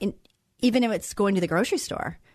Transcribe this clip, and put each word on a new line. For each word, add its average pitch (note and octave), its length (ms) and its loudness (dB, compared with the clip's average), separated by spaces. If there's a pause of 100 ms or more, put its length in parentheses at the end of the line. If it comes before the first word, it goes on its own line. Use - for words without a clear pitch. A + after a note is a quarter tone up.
in, - 140 -2 (440)
even B3 240 4
if A#3 80 2
it's F#3+ 240 -4
going G3+ 220 2
to F#3 40 2
the F3 60 0
grocery F#3 320 0
store, - 400 -8 (160)